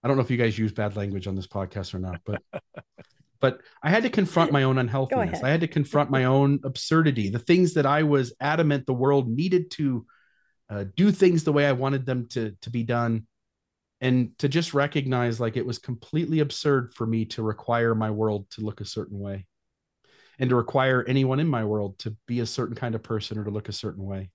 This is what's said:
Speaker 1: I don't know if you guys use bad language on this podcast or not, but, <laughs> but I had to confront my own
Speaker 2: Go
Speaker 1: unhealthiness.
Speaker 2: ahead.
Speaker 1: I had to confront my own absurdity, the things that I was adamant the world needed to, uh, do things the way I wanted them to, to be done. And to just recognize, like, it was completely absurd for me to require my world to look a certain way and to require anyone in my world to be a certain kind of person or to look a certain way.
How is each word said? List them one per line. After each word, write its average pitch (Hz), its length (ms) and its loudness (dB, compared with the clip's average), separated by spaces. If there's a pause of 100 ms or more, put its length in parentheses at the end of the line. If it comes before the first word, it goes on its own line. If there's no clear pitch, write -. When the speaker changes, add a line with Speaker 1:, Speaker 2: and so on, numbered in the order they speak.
Speaker 1:
I 120 60 -2
don't 139 80 4
know 131 60 2
if - 80 -2
you 123 60 2
guys 113 200 2
use 110 160 0
bad 104 240 -4
language 98 300 -4
on 95 80 -6
this 95 140 -8
podcast 95 440 -8
or 95 60 -8
not, 90 260 -8
but, - 160 -6 (120)
<laughs> - 100 -10 (800)
but 127 200 0 (220)
I 151 80 0
had 226 140 4
to 240 60 0
confront 170 420 2
my 139 100 4
own 131 140 4
Speaker 2:
Go 131 40 2
Speaker 1:
unhealthiness. 135 540 -2
Speaker 2:
ahead. - 100 -6
Speaker 1:
I 131 60 2
had 165 100 2
to 165 80 -2
confront 147 420 0
my 131 140 2
own 139 400 4
absurdity, 135 640 2
the 110 120 -2
things 175 340 4
that 156 100 2
I 147 200 4
was 139 360 2
adamant 147 460 2
the 131 80 0
world 131 340 2
needed 180 440 0
to, 131 340 -2 (640)
uh, 104 140 -6 (120)
do 202 140 6
things 180 340 4
the 156 80 2
way 143 140 4
I 139 60 4
wanted 135 340 0
them 127 220 -2
to, 110 240 -4 (100)
to 113 80 -12
be 117 140 -4
done. 117 420 -2 (760)
And 127 380 0
to 147 100 0
just 165 260 -2
recognize, 127 680 0
like, 117 160 -2
it 123 100 -2
was 120 120 -6
completely 156 600 -4
absurd 139 540 0
for 117 120 -4
me 113 200 0
to - 160 -8
require 117 520 0
my 110 160 0
world 104 400 -2
to - 100 -14
look 107 200 -6
a 104 40 -8
certain 101 340 -10
way 98 280 -10 (920)
and 127 120 0
to 123 60 4
require 131 520 2
anyone 131 320 2
in 165 80 0
my 120 160 0
world 104 360 -2
to 107 140 -8 (120)
be 120 140 -4
a 113 60 -2
certain 120 300 -6
kind 117 180 -6
of 113 80 -6
person 107 360 -6
or 104 60 -6
to 104 60 -4
look 104 180 -8
a 104 40 -10
certain 95 320 -8
way. 95 300 -10